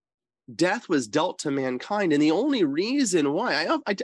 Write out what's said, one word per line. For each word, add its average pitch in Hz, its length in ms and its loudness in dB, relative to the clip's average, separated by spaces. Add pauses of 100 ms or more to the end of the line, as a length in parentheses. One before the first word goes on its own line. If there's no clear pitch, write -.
(560)
death 180 340 0
was 139 180 0
dealt 151 320 -2
to 151 120 -4
mankind. 139 600 -2
And 143 100 4
the 151 100 4
only 233 320 2
reason 175 680 0
why, 160 340 0
I, 311 180 0
I 208 180 -2